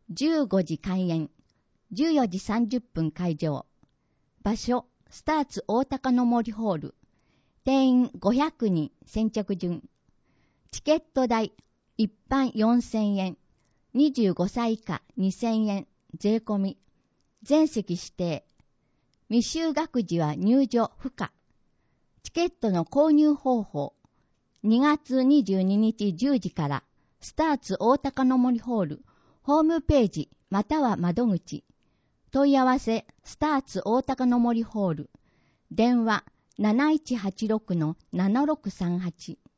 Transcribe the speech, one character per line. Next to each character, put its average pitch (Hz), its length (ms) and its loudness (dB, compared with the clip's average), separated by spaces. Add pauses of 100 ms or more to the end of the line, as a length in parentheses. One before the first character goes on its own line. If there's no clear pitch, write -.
(100)
十 302 340 0
五 190 180 0
時 160 140 -6
開 185 340 -4
演、 160 200 -4 (600)
十 277 220 -2
四 262 160 2
時 180 100 -6
三 214 300 -2
十 240 120 -4
分 160 300 -4
会 170 260 -4
場。 147 280 -4 (800)
場 214 140 -2
所、 240 300 -2 (220)
ス - 160 -20
タ 302 100 0
ー 302 120 0
ツ - 200 -12
大 240 180 0
高 262 280 -4
の 247 140 2
森 233 260 0
ホ 214 200 -2
ー 165 40 -4
ル。 - 180 -10 (680)
定 269 200 4
員 247 340 4
五 196 140 2
百 269 360 0
人、 160 240 0 (140)
先 220 240 -4
着 202 260 -4
順。 175 260 -6 (880)
チ - 120 -14
ケ 302 140 4
ッ 311 60 -2 (120)
ト 254 120 2
代、 226 260 0 (440)
一 220 160 0 (160)
般 269 260 0
四 226 280 2
千 208 340 -2
円、 185 220 -4 (560)
二 277 180 4
十 214 200 2
五 180 160 -2
歳 233 260 -2
以 214 40 -6
下 - 240 -8 (140)
二 190 140 0
千 220 360 -2
円、 196 200 -4 (320)
税 214 200 0
込 220 200 -4
み。 190 200 -4 (640)
全 311 260 4
席 196 240 -6
指 - 180 -8
定。 170 340 -6 (880)
未 233 280 0
就 330 140 -2
学 247 300 -4
児 170 160 -4
は 151 160 -2
入 240 320 2
場 226 320 -2
不 262 120 -10
可。 - 220 -10 (880)
チ - 100 -20
ケ 339 140 0
ッ 359 40 -4
ト - 200 -4
の 170 140 0
購 294 260 2
入 302 240 6
方 254 280 0
法。 143 320 -8 (680)
二 220 180 4
月 285 420 0
二 269 220 4
十 190 180 0
二 196 160 2
日 214 340 0
十 247 260 0
時 180 120 -6
か 151 180 -4
ら、 143 140 -4 (380)
ス - 140 -20
タ 311 100 0
ー 302 140 0
ツ - 220 -6
大 240 160 4
高 269 280 -2
の 254 120 2
森 247 220 2
ホ 226 220 -4
ー 180 40 0
ル、 147 200 -8 (380)
ホ 294 180 2
ー - 20 4
ム 320 180 2
ペ 277 220 4
ー 190 80 2
ジ、 147 180 -8 (220)
ま 202 140 0
た 311 160 -2
は 240 180 0
窓 180 280 0
口。 - 380 -4 (640)
問 277 220 2
い 277 60 4
合 254 80 2
わ 254 120 2
せ、 226 280 -4 (160)
ス - 140 -20
タ 294 100 -2 (100)
ー 269 60 -2
ツ - 220 -8
大 220 180 0
高 254 240 -2
の 247 120 2
森 233 260 0
ホ 208 240 -2
ー 160 60 -2
ル。 143 160 -12 (600)
電 233 340 2
話、 214 200 0 (340)
七 226 320 2
一 302 260 0
八 196 320 -4
六 214 280 -2
の 160 200 -2 (160)
七 196 320 0
六 302 260 -2
三 175 280 -4
八。 175 400 -10 (200)